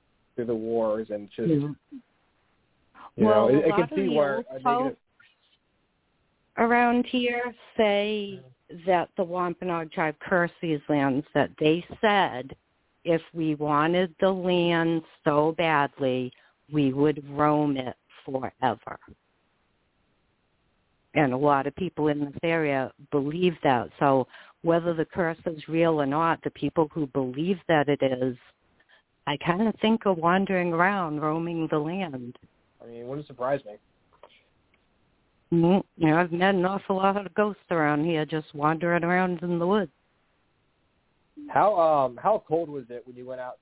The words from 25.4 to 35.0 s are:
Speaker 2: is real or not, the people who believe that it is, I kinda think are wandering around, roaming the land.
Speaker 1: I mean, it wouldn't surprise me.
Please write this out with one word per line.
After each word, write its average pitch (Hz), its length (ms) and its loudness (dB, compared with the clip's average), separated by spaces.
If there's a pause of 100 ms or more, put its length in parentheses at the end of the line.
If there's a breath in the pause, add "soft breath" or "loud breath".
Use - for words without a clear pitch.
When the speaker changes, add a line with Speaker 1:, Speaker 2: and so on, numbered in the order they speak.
Speaker 2:
is 160 220 -8
real 165 340 2
or 139 60 0
not, 156 360 0
the 139 60 -6
people 151 420 -2
who 156 140 -4
believe 143 600 -4
that 147 200 4
it 143 140 0
is, 131 340 0 (920 soft breath)
I 143 100 -2
kinda 190 420 0
think 220 280 0
are 190 60 2
wandering 175 600 2
around, 170 480 0
roaming 165 460 -4
the 156 100 -2
land. 147 580 -6 (460)
Speaker 1:
I 117 60 -20
mean, 117 140 -16
it 120 40 -14
wouldn't 143 220 -10
surprise 131 360 -4
me. 104 100 -18 (1800 soft breath)